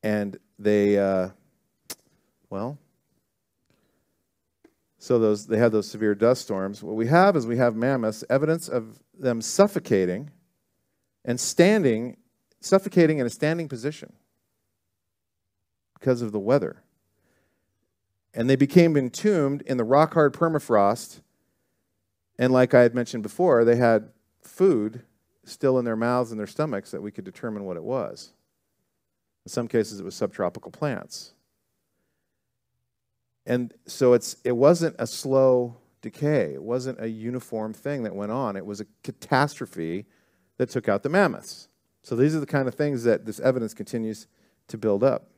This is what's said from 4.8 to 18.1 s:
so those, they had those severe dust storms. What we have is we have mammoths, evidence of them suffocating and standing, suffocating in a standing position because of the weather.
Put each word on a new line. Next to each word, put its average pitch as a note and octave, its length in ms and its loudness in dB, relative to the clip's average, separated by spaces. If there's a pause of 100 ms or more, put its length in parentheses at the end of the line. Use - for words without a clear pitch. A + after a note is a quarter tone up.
so - 200 0
those, G#2+ 300 0
they A2 100 -2
had A#2 140 4
those G#2+ 180 0
severe G#2+ 240 -2
dust A#2 280 2
storms. G2 420 -8
What F#2+ 120 -8
we A2+ 120 -2
have F3+ 280 4
is B2 120 -2
we A#2 100 -4
have A#2+ 180 2
mammoths, A2+ 540 -2
evidence D3+ 380 -2
of A2 320 -8 (180)
them A#2+ 240 -2
suffocating A#2 920 0 (920)
and B2 140 -4
standing, C#3+ 760 2 (440)
suffocating F3+ 580 2
in B2+ 60 0
a A#2 40 -2
standing D#3+ 380 -4
position C3+ 460 -10 (1900)
because B2 220 0
of A2 100 -6
the G#2 80 -4
weather. G#2+ 440 -2 (1500)